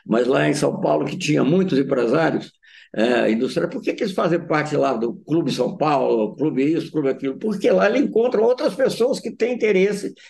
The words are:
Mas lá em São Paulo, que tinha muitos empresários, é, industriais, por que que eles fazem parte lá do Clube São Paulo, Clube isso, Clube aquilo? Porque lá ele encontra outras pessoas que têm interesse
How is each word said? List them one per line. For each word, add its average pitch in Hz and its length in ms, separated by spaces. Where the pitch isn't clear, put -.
Mas 117 200
lá 147 220
em 143 60
São - 260
Paulo, 151 260
que 147 100
tinha 147 260
muitos 170 360
empresários, 131 760
é, 113 360
industriais, 131 400
por 262 120
que - 100
que - 120
eles 190 100
fazem 170 320
parte 147 300
lá 135 180
do 113 180
Clube 147 400
São 120 240
Paulo, 123 600
Clube 131 260
isso, 160 280
Clube 147 180
aquilo? 131 280
Porque 220 340
lá 196 200
ele 247 80
encontra 233 420
outras 247 340
pessoas 240 460
que 226 100
têm 240 240
interesse 202 600